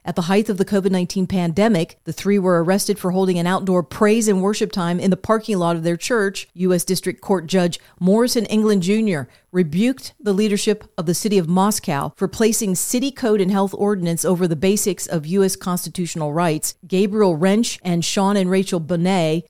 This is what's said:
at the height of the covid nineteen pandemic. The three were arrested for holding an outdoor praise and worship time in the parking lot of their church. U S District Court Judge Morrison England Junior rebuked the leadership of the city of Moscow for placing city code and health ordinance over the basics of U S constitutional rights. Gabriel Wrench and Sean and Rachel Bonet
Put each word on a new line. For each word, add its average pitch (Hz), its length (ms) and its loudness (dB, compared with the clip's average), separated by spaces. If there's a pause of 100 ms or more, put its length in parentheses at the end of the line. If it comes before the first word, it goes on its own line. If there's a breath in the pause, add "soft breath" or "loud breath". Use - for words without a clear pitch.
at 170 100 -4
the 180 80 -2
height 196 260 2
of 196 80 -2
the 190 80 0
covid 196 260 0
nineteen 185 340 -2
pandemic. 180 800 0
The 165 100 -8
three 202 240 0
were 180 260 2
arrested 196 360 0
for 180 120 -2
holding 185 280 2
an 170 80 0
outdoor 185 340 0
praise 214 460 2
and 190 160 2
worship 214 280 -2
time 175 280 -2
in 190 100 0
the 185 80 2
parking 220 400 -2
lot 170 180 0
of 165 60 -6
their 170 160 -2
church. 202 560 -4
U 180 180 0
S 175 120 0
District 180 360 -4
Court 170 280 -2
Judge 175 320 0 (200 soft breath)
Morrison 220 460 2
England 214 380 2
Junior 196 440 0 (260 soft breath)
rebuked 185 680 0
the 208 140 -2
leadership 208 500 0 (140)
of 170 100 -4
the 170 80 2
city 202 240 0
of 160 80 -2
Moscow 175 680 0
for 190 120 -4
placing 220 480 0
city 254 340 -2
code 214 320 0
and 180 80 2
health 196 260 0
ordinance 180 480 -2
over 180 240 2
the 160 100 0
basics 196 500 0
of 151 180 -4
U 190 180 2
S 190 120 0
constitutional 170 760 -4
rights. 156 440 -2 (100)
Gabriel 190 500 2
Wrench 196 460 2
and 170 240 -2
Sean 202 320 0
and 185 140 2
Rachel 190 300 0
Bonet 170 680 0